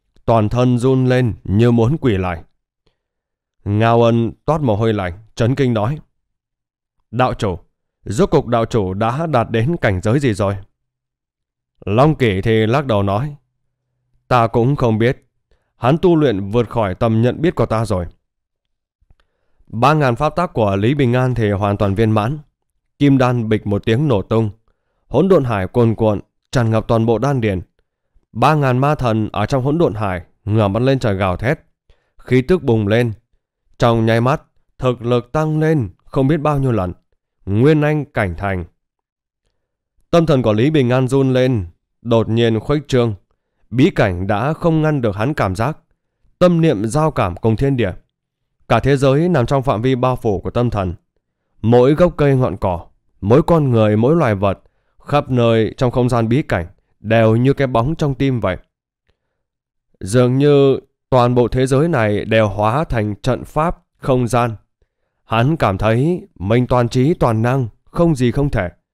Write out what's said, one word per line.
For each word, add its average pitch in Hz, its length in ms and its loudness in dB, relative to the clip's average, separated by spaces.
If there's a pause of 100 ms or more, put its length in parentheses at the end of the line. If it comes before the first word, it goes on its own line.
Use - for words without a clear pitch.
(260)
toàn 110 240 2
thân 123 280 0
run 131 280 2
lên 127 280 0 (100)
như 113 280 2
muốn 117 260 2
quỳ 113 200 0
lại. 90 260 -6 (1200)
Ngao 113 380 2
Ân 117 280 2 (140)
toát 156 160 -2
mồ 120 140 0
hôi 113 180 0
lạnh, 92 200 -6 (220)
chấn 123 200 0
kinh 127 180 0
nói, 113 260 -4 (1120)
"Đạo 117 220 -2
chủ, 92 260 -6 (460)
rốt 143 240 -2
cục 139 180 0
đạo 117 180 0
chủ 95 280 -2
đã 117 320 -4
đạt 113 260 -2
đến 117 300 -2
cảnh 95 200 -2
giới 117 180 0
gì 135 140 0
rồi?" 101 220 -2 (1300)
Long 131 300 2
Kỷ 98 260 0
thì 110 240 2
lắc 131 200 0
đầu 104 180 0
nói, 117 320 -4 (920)
"Ta 117 200 4
cũng 123 280 0
không 113 220 0
biết, 117 320 -2 (460)
hắn 135 220 0
tu 175 180 2
luyện 107 340 0
vượt 113 200 -2
khỏi 101 260 -2
tầm 110 260 0
nhận 117 200 0
biết 165 140 -2
của 120 100 0
ta 113 200 -2
rồi." 92 200 -4 (1600)
Ba 123 260 2
ngàn 135 220 2
pháp 151 200 -4
tắc 175 180 -4
của 104 220 0
Lý 110 180 0
Bình 135 200 0
An 127 220 0
thì 110 160 -2
hoàn 101 260 -2
toàn 98 180 0
viên 110 160 2
mãn. 110 260 -2 (600)
Kim 139 180 4
đan 123 320 0
bịch 107 180 -2
một 101 180 -2
tiếng 117 220 0
nổ 107 140 0
tung, 113 280 -2 (580)
hỗn 160 200 0
độn 175 160 4
hải 101 240 -4
cuồn 117 280 2
cuộn 107 240 0 (320)
tràn 117 180 0
ngập 110 180 -2
toàn 113 180 0
bộ 113 120 2
đan 131 240 -2
điền. 95 200 -2 (680)
Ba 135 240 2
ngàn 131 220 0
ma 143 180 0
thần 110 360 -2
ở 104 140 -4
trong 127 180 -2
hỗn 143 140 -2
độn 147 160 0
hải 98 280 -6 (240)
ngửa 107 220 2
mặt 98 120 -2
lên 131 200 0
trời 104 160 -2
gào 92 220 -2
thét, 131 220 -4 (580)
khí 127 240 0
tức 151 220 -2
bùng 113 240 0
lên. 113 260 0 (640)
Trong 117 280 2
nháy 113 160 2
mắt, 135 200 -2 (360)
thực 127 240 -4
lực 120 300 -2
tăng 156 280 -2
lên 156 300 0 (160)
không 135 220 -2
biết 160 100 0
bao 147 220 -2
nhiêu 131 120 0
lần, 92 220 -2 (520)
nguyên 135 360 2
anh 147 240 -2
cảnh 98 320 -4
thành. 95 280 -6 (1400)
Tâm 170 160 2
thần 143 160 2
của 110 120 2
Lý 117 160 2
Bình 139 200 2
An 127 180 0
run 135 260 0
lên, 127 340 0 (340)
đột 113 280 0
nhiên 113 300 2
khuếch 147 280 -4
trương. 120 280 0 (540)
Bí 123 200 2
cảnh 95 380 -2
đã 110 260 -2
không 160 280 0
ngăn 151 200 0
được 107 140 -2
hắn 113 180 -4
cảm 98 220 -2
giác, 120 220 -4 (640)
tâm 180 220 4
niệm 120 240 0
giao 151 260 -2
cảm 95 240 -4
cùng 110 200 0
thiên 139 220 0
địa. 101 140 -2 (840)
Cả 113 60 4
thế 135 180 2
giới 143 320 2
nằm 139 160 2
trong 139 180 -2
phạm 113 180 -2
vi 131 140 0
bao 127 200 -2
phủ 104 240 -4
của 92 100 -8
tâm 120 200 -2
thần. 95 240 -4 (680)
Mỗi 123 320 4
gốc 170 240 2
cây 139 180 2
ngọn 104 220 -2
cỏ, 90 300 -6 (340)
mỗi 120 220 2
con 156 280 2
người, 107 260 2
mỗi 127 180 2
loài 131 200 0
vật, 95 240 -2 (400)
khắp 143 300 -2
nơi 117 480 2
trong 123 140 0
không 123 180 0
gian 117 200 0
bí 127 120 0
cảnh 90 260 -4 (320)
đều 110 360 2
như 127 180 2
cái 139 140 -2
bóng 127 280 -2
trong 143 200 -2
tim 135 240 -2
vậy. 92 180 -4 (1400)
Dường 123 380 2
như 139 420 4 (300)
toàn 123 260 2
bộ 123 120 2
thế 127 200 -2
giới 139 200 2
này 110 380 0
đều 110 220 2
hóa 107 360 -2
thành 107 320 -4
trận 113 300 -4
pháp 160 380 -4 (140)
không 127 300 0
gian. 120 280 -2 (680)
Hắn 127 340 0
cảm 98 200 0
thấy 131 500 -2 (120)
mình 113 280 0
toàn 123 220 0
trí 127 240 0
toàn 117 280 0
năng, 123 260 -2 (180)
không 165 300 0
gì 120 160 0
không 143 180 -2
thể. 95 200 -4 (240)